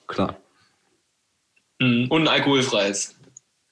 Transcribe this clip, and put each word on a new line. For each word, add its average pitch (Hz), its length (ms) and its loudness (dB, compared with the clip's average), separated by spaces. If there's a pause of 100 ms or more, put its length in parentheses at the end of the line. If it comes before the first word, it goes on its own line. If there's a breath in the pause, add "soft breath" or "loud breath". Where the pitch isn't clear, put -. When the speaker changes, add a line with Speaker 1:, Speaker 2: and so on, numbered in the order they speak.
Speaker 1:
klar. - 320 -6 (1400)
Speaker 2:
Mhm. 123 320 0
Und 160 120 2
ein 151 60 2
alkoholfreies. 123 880 0 (560)